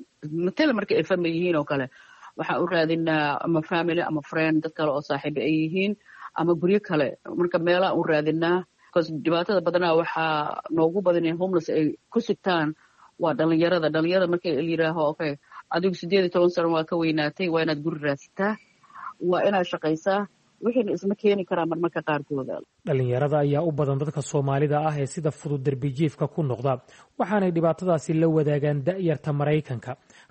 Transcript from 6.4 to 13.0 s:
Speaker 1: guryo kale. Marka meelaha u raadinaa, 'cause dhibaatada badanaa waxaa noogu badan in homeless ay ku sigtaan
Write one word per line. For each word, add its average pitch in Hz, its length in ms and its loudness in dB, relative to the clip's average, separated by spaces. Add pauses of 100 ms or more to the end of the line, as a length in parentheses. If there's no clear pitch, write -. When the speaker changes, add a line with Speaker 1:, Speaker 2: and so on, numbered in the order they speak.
Speaker 1:
guryo 180 260 2
kale. 151 260 0 (200)
Marka 175 320 0
meelaha 175 360 2
u 165 80 0
raadinaa, 160 560 2 (340)
'cause 165 180 0
dhibaatada 170 500 0
badanaa 175 360 2
waxaa 160 760 -2
noogu 165 320 2
badan 175 240 2
in 160 120 -2
homeless 180 300 0
ay 156 160 2 (260)
ku 233 100 0
sigtaan 170 540 -2 (440)